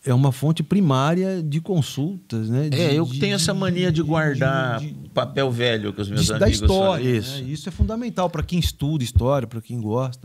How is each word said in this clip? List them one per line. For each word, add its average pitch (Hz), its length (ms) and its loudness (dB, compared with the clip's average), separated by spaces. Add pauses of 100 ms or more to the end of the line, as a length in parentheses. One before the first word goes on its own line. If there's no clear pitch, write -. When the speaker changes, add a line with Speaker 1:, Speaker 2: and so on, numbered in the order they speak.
Speaker 1:
é 135 100 2
uma 135 180 6
fonte 160 320 0
primária 175 760 2
de 156 180 -2
consultas, 156 880 -4
né? 135 220 0
De, 139 100 0
Speaker 2:
É, 156 140 2
eu 160 100 2
Speaker 1:
de, 131 160 -4
Speaker 2:
tenho 202 160 0
essa 196 180 0
mania 180 380 0
de 151 40 2
Speaker 1:
de, 170 60 2
Speaker 2:
guardar 135 800 0
Speaker 1:
de, 151 100 -8
de, 135 200 -16
Speaker 2:
papel 135 400 0
velho 117 420 0
que 95 80 -8
os 101 80 -4
meus 104 180 0
Speaker 1:
de, 110 60 0
Speaker 2:
amigos - 80 -2
Speaker 1:
da 202 260 4
história, 190 380 2
Speaker 2:
falam. 127 80 2
Speaker 1:
né? 117 60 2
Speaker 2:
Isso. 131 260 -6
Speaker 1:
Isso 151 240 -8
é 185 40 -10
fundamental 202 580 -2
pra 160 120 -6
quem 180 160 -2
estuda 147 460 -2
história, 123 420 2
pra 113 140 -10
quem 120 200 -10
gosta. 123 440 -4